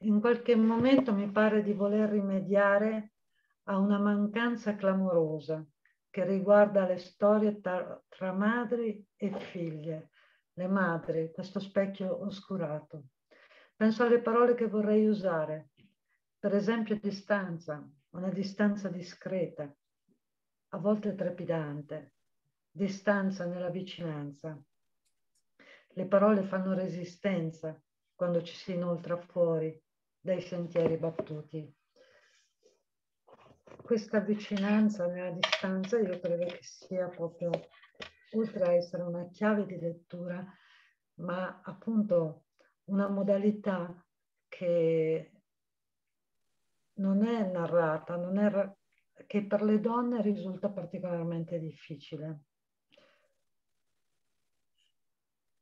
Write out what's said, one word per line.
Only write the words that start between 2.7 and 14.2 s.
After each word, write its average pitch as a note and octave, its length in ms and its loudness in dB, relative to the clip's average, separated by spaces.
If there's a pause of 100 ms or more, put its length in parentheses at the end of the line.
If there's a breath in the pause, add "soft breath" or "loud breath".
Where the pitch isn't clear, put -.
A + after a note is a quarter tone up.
a G3 140 -2
una G3+ 200 4
mancanza G#3 760 0
clamorosa E3 920 0 (440)
che F#3 140 -2
riguarda G3 640 6
le F3+ 120 0
storie G#3 600 2
tra, F3+ 480 -6
tra F#3 240 -6
madri A3+ 720 -2 (120)
e G3+ 220 -4
figlie. D#3 720 -8 (480)
Le F3+ 80 -4
madri, E3 640 0
questo - 300 -8
specchio F#3+ 640 -4
oscurato. D3+ 840 -8 (680 soft breath)
Penso A3 260 2
alle A#3+ 180 6